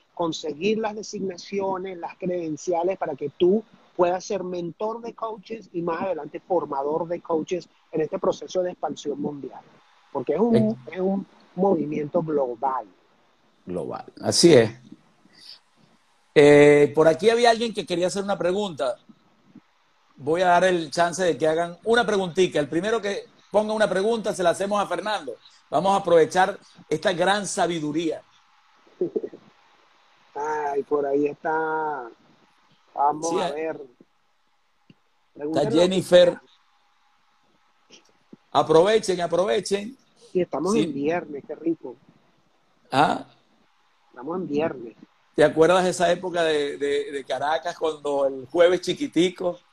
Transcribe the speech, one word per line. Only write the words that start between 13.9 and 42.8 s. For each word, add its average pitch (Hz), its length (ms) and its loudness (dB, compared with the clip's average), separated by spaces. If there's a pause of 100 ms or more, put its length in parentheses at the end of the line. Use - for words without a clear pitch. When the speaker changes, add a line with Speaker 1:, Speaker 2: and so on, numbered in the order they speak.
Speaker 2:
así 151 340 6
es. 113 180 6 (1600)
Eh, 147 600 8
por 156 140 4
aquí 160 200 2
había 233 220 4
alguien 226 240 0
que 196 120 -6
quería 180 200 -2
hacer 185 180 -4
una 196 140 -4
pregunta. 165 580 -4 (1200)
Voy 156 260 -2
a 180 60 4
dar 175 160 6
el 175 260 2
chance 170 320 0
de 165 140 2
que 143 100 0
hagan 170 380 0
una 233 220 2
preguntita. 185 520 0
El 147 100 0
primero 202 320 -2
que 190 260 -6 (240)
ponga 214 240 0
una 214 140 2
pregunta, 202 460 -2
se 185 80 -4
la 170 80 4
hacemos 196 320 -2
a 190 40 -4
Fernando. 175 500 -6 (320)
Vamos 175 240 2
a 196 40 4
aprovechar 175 640 4 (300)
esta 156 240 0
gran 190 340 0
sabiduría. 160 760 -4 (760)
Speaker 1:
<laughs> - 1400 -10
Ay, 427 500 -4
por 147 220 -2
ahí 143 200 0
está. 156 840 -4 (840)
Vamos 147 340 -2
Speaker 2:
Sí, 170 100 0
Speaker 1:
a 185 100 -2
Speaker 2:
eh. 143 40 -6
Speaker 1:
ver. 156 240 -6
Speaker 2:
Está - 1600 -20
Speaker 1:
Pregúntenle 147 300 -2
lo 143 60 -2
que 156 100 0
Speaker 2:
Jennifer. 180 480 4
Speaker 1:
quieran. 170 140 -2 (2000)
Speaker 2:
Aprovechen, 175 680 4
aprovechen. 196 760 -2 (360)
Speaker 1:
Sí, 185 80 0
estamos 170 320 -2
Speaker 2:
Sí. 233 120 2
Speaker 1:
en 156 100 -6
viernes, 147 520 -4
qué 151 80 -10
rico. 151 420 -6 (920)